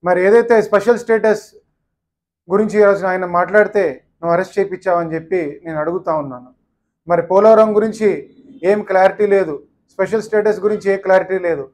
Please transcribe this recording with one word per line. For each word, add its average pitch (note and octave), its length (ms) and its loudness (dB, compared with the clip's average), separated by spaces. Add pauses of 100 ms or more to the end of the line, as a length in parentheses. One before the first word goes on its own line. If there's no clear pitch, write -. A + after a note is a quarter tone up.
మరి F3+ 180 0
ఏదైతే A3+ 400 4
స్పెషల్ G#3 420 0
స్టేటస్ A3 420 0 (1000)
గురించి G3+ 300 -2
ఈరోజు G3+ 280 2
ఆయన F#3 180 -4 (120)
మాట్లాడితే G3 460 0 (340)
నువ్వు E3+ 180 -4
అరెస్ట్ F#3 220 -4
చేయించావా F#3 440 -2
అని E3 140 -6
చెప్పి D#3+ 260 -4 (220)
నేను D#3+ 180 -10
అడుగుతా E3+ 340 -4
ఉన్నాను. B2+ 360 -10 (580)
మరి E3+ 140 0
పోలవరం G#3+ 520 4
గురించి G#3+ 340 0 (540)
ఏం G3 200 2
క్లారిటీ G3 440 2
లేదు, F#3+ 280 0 (340)
స్పెషల్ G3+ 380 -4
స్టేటస్ G#3 340 -2
గురించి G#3 300 -2
ఏ G3 60 0
క్లారిటీ F#3+ 420 0
లేదు. E3 360 -4